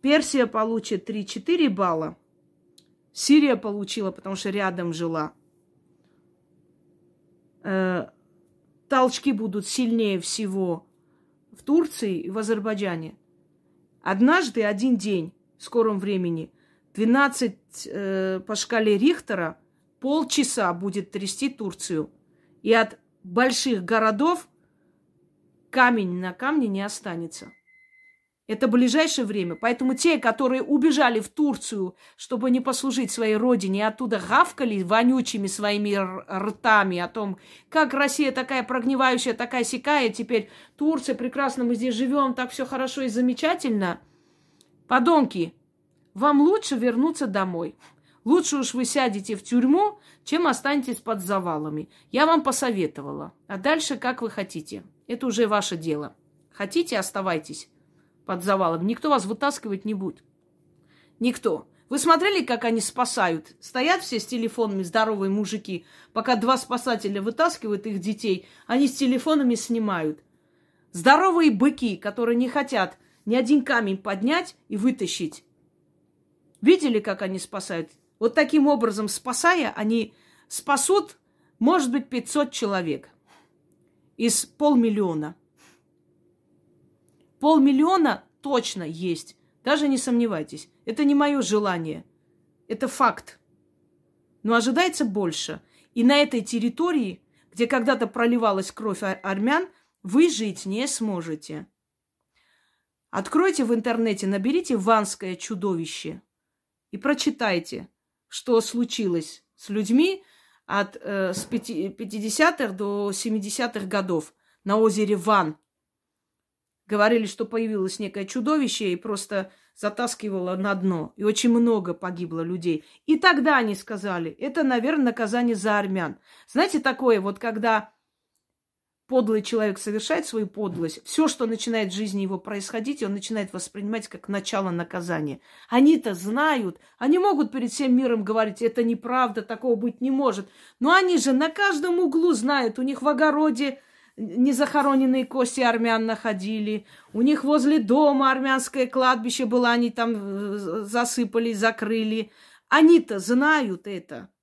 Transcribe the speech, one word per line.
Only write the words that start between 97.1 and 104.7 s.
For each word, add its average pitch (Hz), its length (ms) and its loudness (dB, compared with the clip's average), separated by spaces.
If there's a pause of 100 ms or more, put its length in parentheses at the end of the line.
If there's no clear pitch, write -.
где 233 160 0
когда-то 247 400 0
проливалась 226 640 0
кровь 208 320 -6
ар-, 190 200 -4
армян, 233 440 0 (360)
вы 269 260 4
жить 208 360 -6
не 214 220 -4
сможете. 165 800 -6 (1400)
Откройте 311 560 0
в 233 80 0
интернете, 226 520 -2
наберите 233 520 -2